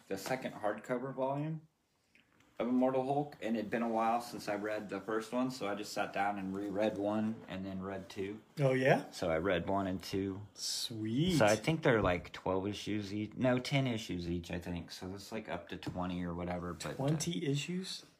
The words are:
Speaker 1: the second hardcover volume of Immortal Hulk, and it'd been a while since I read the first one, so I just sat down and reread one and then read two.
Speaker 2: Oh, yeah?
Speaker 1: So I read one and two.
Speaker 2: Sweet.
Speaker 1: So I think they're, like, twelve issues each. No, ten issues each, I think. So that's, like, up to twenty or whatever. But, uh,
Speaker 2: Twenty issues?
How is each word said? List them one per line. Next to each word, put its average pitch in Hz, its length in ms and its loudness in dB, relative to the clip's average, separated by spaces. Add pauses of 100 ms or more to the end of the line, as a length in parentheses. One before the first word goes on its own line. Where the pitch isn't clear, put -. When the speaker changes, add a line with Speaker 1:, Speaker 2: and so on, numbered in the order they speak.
Speaker 1:
the 98 100 -2
second - 380 -4
hardcover 120 580 -2
volume 143 480 0 (1000)
of 117 80 0
Immortal 127 360 4
Hulk, 143 380 0
and 113 160 0
it'd 104 120 -2
been 117 140 0
a 117 60 0
while 113 320 4
since - 260 -8
I 104 80 0
read 107 320 -2
the 95 140 -4
first 110 320 -2
one, 127 180 2
so 101 160 -4
I 101 80 0
just 104 160 -6
sat 101 220 -2
down 101 260 2
and 95 160 -2
reread 101 420 0
one 107 380 2 (140)
and 95 160 -6
then 95 160 -6
read 95 280 -6
two. 104 300 -6 (200)
Speaker 2:
Oh, 135 140 6
yeah? 135 380 6
Speaker 1:
So - 180 -2
I 80 100 4
read 87 280 2
one 98 200 2
and 92 140 -2
two. 98 380 -2 (140)
Speaker 2:
Sweet. 120 840 0
Speaker 1:
So 110 60 8
I 107 100 8
think 160 260 2
they're, 117 200 6
like, 90 300 2
twelve 92 360 0
issues 101 460 -4
each. 107 220 -4
No, 127 240 4
ten 135 280 2
issues 98 420 -2
each, 87 220 -2
I 87 80 -2
think. 87 320 -6
So - 180 -10
that's, 101 220 -10
like, 110 180 -6
up - 200 -6
to 92 80 -6
twenty 90 460 -4
or 87 100 -2
whatever. 87 400 -4
But, 76 180 -8
uh, - 20 -6
Speaker 2:
Twenty 160 520 0
issues? 170 600 -2 (140)